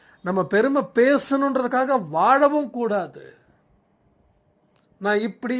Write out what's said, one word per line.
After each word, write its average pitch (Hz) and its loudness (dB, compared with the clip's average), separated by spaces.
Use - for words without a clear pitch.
நம்ம 185 -2
பெருமை 254 2
பேசணுன்றதுக்காக 262 2
வாழவும் 269 2
கூடாது. 202 -6
நான் 208 -2
இப்படி 240 -6